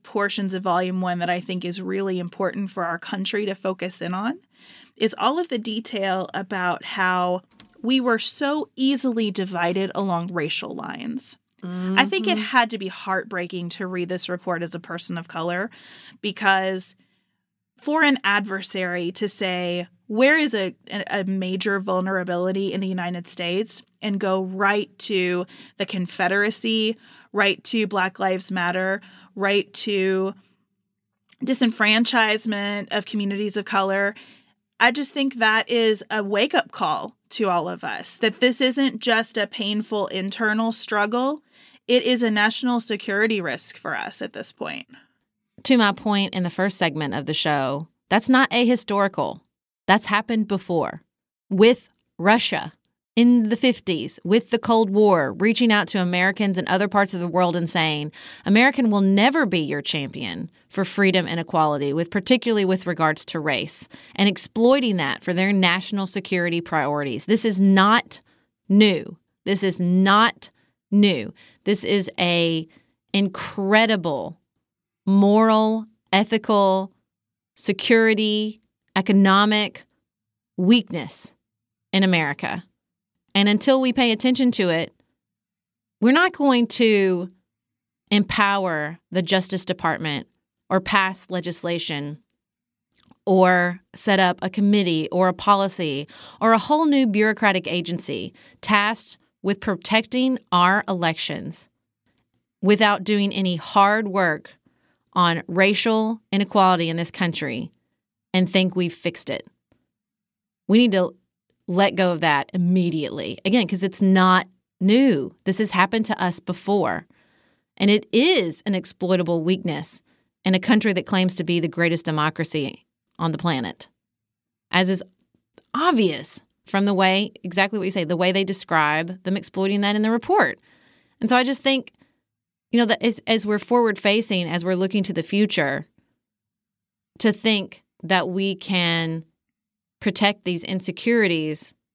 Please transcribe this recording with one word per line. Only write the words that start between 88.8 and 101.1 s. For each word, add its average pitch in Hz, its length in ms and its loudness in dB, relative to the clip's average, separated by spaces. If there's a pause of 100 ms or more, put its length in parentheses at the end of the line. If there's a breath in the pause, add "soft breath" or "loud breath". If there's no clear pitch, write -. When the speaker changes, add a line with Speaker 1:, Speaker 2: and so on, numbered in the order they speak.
Speaker 2:
the 185 120 0
Justice 185 420 -2
Department 160 640 -4 (420)
or 185 100 2
pass 190 500 -2
legislation 165 880 -6 (1080)
or 180 540 4 (140)
set 196 260 2
up 180 220 2
a 185 80 -4
committee 196 600 2
or 185 180 2
a 180 60 2
policy 185 720 0 (340 loud breath)
or 226 120 4
a 226 60 6
whole 302 280 2
new 277 200 4
bureaucratic 214 600 2
agency 170 640 -6 (280 soft breath)
tasked 208 560 -2 (260)
with 196 180 -2
protecting 233 800 0 (140)
our 180 360 4
elections 165 800 -4 (920)